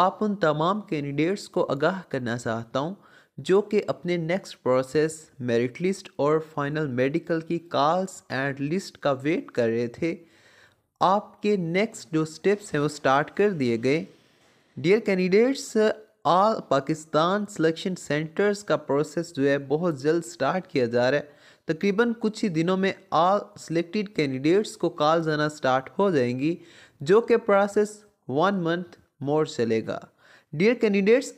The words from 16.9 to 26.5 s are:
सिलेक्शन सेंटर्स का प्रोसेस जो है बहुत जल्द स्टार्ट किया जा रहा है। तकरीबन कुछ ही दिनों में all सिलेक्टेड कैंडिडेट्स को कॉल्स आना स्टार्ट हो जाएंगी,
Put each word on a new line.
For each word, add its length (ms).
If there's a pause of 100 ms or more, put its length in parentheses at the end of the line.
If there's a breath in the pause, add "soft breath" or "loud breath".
सिलेक्शन 380
सेंटर्स 680
का 220
प्रोसेस 520
जो 120
है 80 (160)
बहुत 300
जल्द 220
स्टार्ट 420
किया 220
जा 200
रहा 120
है। 80 (400 loud breath)
तकरीबन 520
कुछ 220
ही 80
दिनों 260
में 180 (200)
all 280 (180)
सिलेक्टेड 540
कैंडिडेट्स 640
को 120 (120)
कॉल्स 280
आना 220
स्टार्ट 480
हो 120
जाएंगी, 460 (440 loud breath)